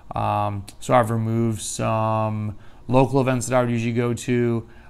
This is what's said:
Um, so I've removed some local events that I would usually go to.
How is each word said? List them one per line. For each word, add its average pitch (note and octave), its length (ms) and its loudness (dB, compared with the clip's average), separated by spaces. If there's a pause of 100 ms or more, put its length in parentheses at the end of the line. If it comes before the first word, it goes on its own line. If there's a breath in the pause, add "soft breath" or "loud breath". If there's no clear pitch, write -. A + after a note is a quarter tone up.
(140 loud breath)
Um, G#2 520 -2 (140)
so - 140 -2
I've A#2 160 4
removed A2+ 520 0
some A2 960 -2 (300 loud breath)
local C3 340 4
events B2+ 260 0
that B2+ 80 0
I B2 60 6
would A#2+ 100 0
usually A#2 220 0
go A#2+ 200 0
to. A#2 540 0 (220 loud breath)